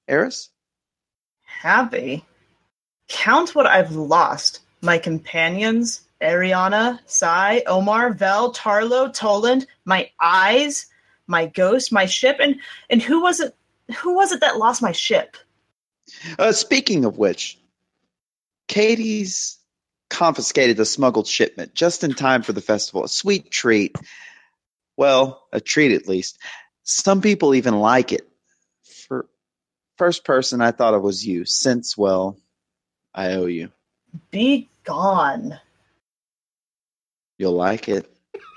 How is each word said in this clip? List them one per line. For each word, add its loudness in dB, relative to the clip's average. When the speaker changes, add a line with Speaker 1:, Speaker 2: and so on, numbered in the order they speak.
Speaker 1:
Eris? -2
Speaker 2:
Happy? -2
Count 2
what 4
I've 4
lost. 0
My 2
companions, -2
Ariana, 0
Sai, 0
Omar, 0
Vel, 0
Tarlo, 0
Toland, 0
my -2
eyes, 2
my -2
ghost, 0
my 2
ship, 0
and, 2
and 4
who 2
was 0
it, -6
who -2
was 2
it -4
that 0
lost 0
my 0
ship? -2
Speaker 1:
Uh, 4
speaking 0
of -2
which, -2
Katie's -2
confiscated 0
the 2
smuggled 0
shipment -4
just -2
in -2
time 2
for -6
the -4
festival. -2
A -8
sweet -4
treat. -2
Well, 2
a -2
treat 2
at 0
least. -4
Some 0
people 4
even 2
like 2
it. -6
For -8
first 0
person 0
I 4
thought 2
it 0
was -4
you, -4
since, -2
well, 0
I -6
owe -2
you. -6
Speaker 2:
Be 0
gone. -2
Speaker 1:
You'll 0
like -2
it. -4